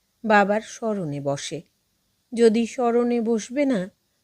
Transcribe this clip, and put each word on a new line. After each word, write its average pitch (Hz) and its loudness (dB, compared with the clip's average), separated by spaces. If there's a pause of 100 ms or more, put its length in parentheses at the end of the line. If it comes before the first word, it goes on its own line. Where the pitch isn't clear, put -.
(240)
বাবার 208 4
স্মরণে 190 -6
বসে। 143 -6 (720)
যদি 226 4
স্মরণে 240 0
বসবে 233 -2
না, 202 0 (340)